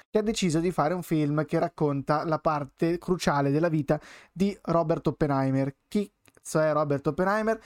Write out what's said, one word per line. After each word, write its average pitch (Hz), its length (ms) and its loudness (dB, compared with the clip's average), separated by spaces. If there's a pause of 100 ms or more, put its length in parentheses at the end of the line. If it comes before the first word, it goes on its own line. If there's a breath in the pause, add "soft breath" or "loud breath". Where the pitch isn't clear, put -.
(100)
che 214 80 2
ha - 20 0
deciso 190 380 0
di 170 100 0
fare 165 240 0
un 180 80 -6
film 151 440 0
che 165 120 -2
racconta 151 680 -2
la 156 120 0
parte 160 600 -2
cruciale 151 500 0
della 160 200 2
vita 151 300 0 (320 loud breath)
di 196 300 -2
Robert 165 460 0
Oppenheimer. 135 680 0 (140)
Chi 208 200 -2 (380)
cioè 156 280 2
Robert 147 340 0
Oppenheimer? 214 580 0